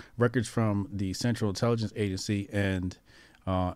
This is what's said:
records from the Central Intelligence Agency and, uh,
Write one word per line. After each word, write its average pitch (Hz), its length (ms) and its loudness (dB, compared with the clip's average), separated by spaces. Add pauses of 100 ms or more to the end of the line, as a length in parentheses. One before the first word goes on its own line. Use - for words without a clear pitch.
(160)
records 120 320 2
from 101 440 0
the 98 200 -2
Central 113 380 0
Intelligence 117 460 0
Agency 101 560 0
and, 95 440 0 (500)
uh, 92 300 2